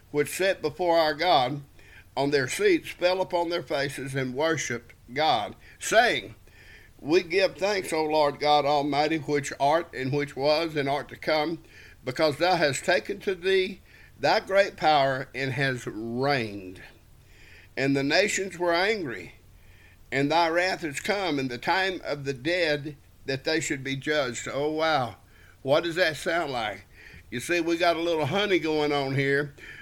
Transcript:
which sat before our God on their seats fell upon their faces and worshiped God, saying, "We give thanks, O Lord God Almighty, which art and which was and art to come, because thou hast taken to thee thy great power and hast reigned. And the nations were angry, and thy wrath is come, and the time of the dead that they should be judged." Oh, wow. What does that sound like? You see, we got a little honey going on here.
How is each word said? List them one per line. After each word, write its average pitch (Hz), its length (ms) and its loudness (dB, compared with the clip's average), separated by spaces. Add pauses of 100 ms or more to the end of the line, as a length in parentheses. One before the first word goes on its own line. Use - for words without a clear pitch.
(100)
which 147 180 0
sat 185 320 0
before 165 380 0
our 156 160 2
God 147 480 2 (520)
on 139 160 0
their 135 160 2
seats 190 440 2
fell 185 320 0
upon 175 260 0
their 170 140 -2
faces 139 520 -4
and 131 200 -2
worshiped 143 580 -2 (200)
God, 123 440 0 (240)
saying, 185 540 2 (640)
"We 170 220 2
give 180 340 0
thanks, 196 360 -2
O 156 120 0
Lord 151 340 2
God 147 260 4
Almighty, 147 540 2
which 143 400 -2
art 156 340 2
and 131 200 -4
which 143 240 -2
was 151 400 0
and 139 120 -2
art 139 200 -2
to - 80 -16
come, 156 420 0 (460)
because 143 320 0
thou 175 200 2
hast 147 280 0
taken 196 360 0
to 190 140 -2
thee 190 460 0 (400)
thy 170 200 2
great 196 360 2
power 139 580 2
and 135 180 -4
hast 127 380 -2
reigned. 110 880 -2 (920)
And 139 220 2
the 139 80 0
nations 190 540 0
were 175 160 2
angry, 170 640 -2 (760)
and 143 180 2
thy 165 200 4
wrath 175 340 0
is 143 160 -6
come, 190 380 -2
and 131 120 -2
the 120 60 -6
time 185 480 -2
of 143 220 -6
the 139 80 -4
dead 147 600 -2 (280)
that 135 200 -4
they 160 160 0
should 143 220 -4
be 135 140 -6
judged." 135 560 -2
Oh, 143 180 -2
wow. 151 460 0 (460)
What 151 220 2
does 165 100 -4
that 160 220 0
sound 165 360 -2
like? 104 320 -4 (460)
You 120 100 -6
see, 170 220 -2
we 170 160 0
got 170 180 2
a 165 60 -4
little 160 240 0
honey 190 320 0
going 151 340 0
on 135 220 0
here. 139 400 0 (280)